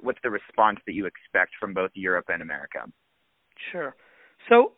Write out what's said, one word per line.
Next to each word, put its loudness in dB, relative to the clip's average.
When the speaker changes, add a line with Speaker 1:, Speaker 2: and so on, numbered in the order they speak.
Speaker 1:
what's -4
the -2
response 2
that -8
you -4
expect -2
from -6
both -2
Europe -2
and -4
America? -12
Speaker 2:
Sure. -8
So 6